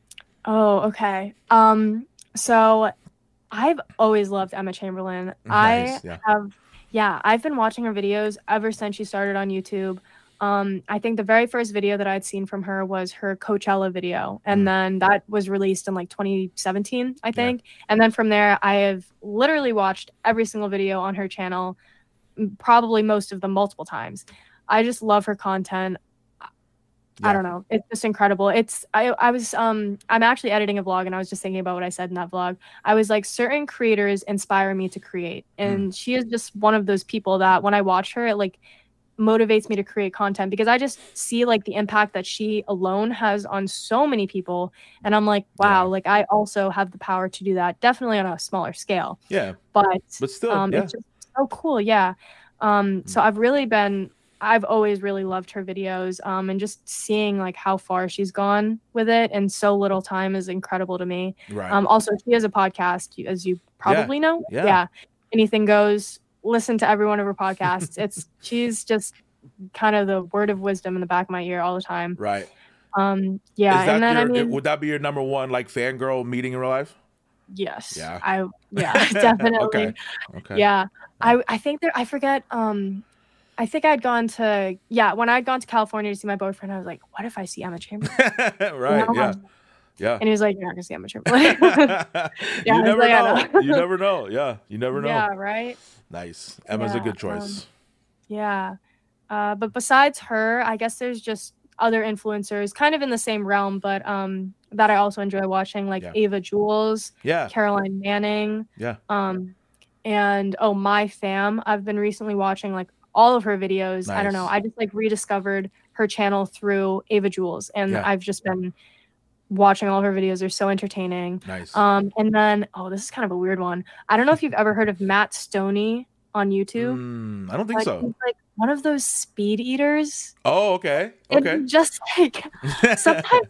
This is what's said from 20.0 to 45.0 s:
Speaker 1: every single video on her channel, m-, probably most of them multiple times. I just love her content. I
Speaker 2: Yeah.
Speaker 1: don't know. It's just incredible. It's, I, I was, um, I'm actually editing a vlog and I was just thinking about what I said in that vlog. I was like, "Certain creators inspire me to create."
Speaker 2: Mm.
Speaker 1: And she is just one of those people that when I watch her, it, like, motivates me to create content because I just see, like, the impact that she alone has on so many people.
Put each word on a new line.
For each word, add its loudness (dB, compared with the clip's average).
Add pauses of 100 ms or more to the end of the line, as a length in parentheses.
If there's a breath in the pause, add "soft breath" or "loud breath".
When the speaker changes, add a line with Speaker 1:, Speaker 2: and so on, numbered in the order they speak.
Speaker 1:
every 2
single -6
video -2
on -4
her -6
channel, -6 (600 soft breath)
m-, -4
probably 4
most 0
of -10
them -4
multiple -2
times. -12 (420 soft breath)
I 4
just -2
love 4
her -2
content. -4 (440)
I -20 (800)
Speaker 2:
Yeah. 6
Speaker 1:
don't 2
know. -6
It's -2
just -8
incredible. 2
It's, 0 (120)
I, 4
I 2
was, -2
um, -2 (100)
I'm 4
actually 2
editing 0
a -6
vlog -2
and -6
I -4
was -8
just -10
thinking -4
about -4
what -6
I -4
said -8
in -8
that -8
vlog. -4 (260 loud breath)
I 4
was 2
like, 0
"Certain -2
creators 0
inspire 0
me -4
to -14
create." -10 (140)
Speaker 2:
Mm. -2
Speaker 1:
And -2
she -4
is 0
just -8
one 4
of 2
those 0
people -2
that 6
when 4
I 4
watch 0
her, -2
it, 0
like, -4 (600 soft breath)
motivates 4
me -2
to -2
create -4
content -2
because 0
I 4
just -4 (180)
see, 0
like, 4
the -6
impact 0
that -6
she -4
alone -2
has -2
on -4
so -2
many 0
people. -6 (300 soft breath)